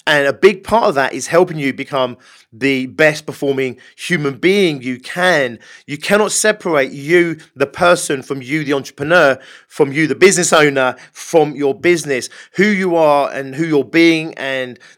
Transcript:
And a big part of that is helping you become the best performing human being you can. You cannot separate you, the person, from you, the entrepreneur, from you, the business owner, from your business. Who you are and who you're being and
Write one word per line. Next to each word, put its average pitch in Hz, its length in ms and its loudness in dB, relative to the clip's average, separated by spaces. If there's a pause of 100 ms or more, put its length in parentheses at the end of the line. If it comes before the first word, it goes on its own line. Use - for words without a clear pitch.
And 147 200 2
a 139 60 2
big 190 320 2
part 226 200 0
of 196 120 0
that 135 160 0
is 127 160 -8
helping 170 300 2
you 139 140 -2
become 131 440 -4 (340)
the 131 360 -2
best 151 380 0
performing 135 540 -4 (180)
human 147 420 -4
being 175 440 2
you 123 160 -8
can. 151 600 -2 (280)
You 143 100 -10
cannot 202 360 0
separate 175 600 0
you, 160 460 0 (160)
the 131 120 -2
person, 165 560 0
from 135 200 -8
you, 143 220 -4
the 139 100 -2
entrepreneur, 143 640 2 (300)
from 139 240 0
you, 151 140 0
the 131 80 0
business 175 380 2
owner, 139 440 2 (160)
from 151 420 0
your 135 200 -2
business. 151 540 -2 (240)
Who 190 140 0
you 190 300 0
are 147 340 2
and 135 240 -10
who 160 100 -4
you're 151 200 0
being 160 500 0
and 131 440 -8 (200)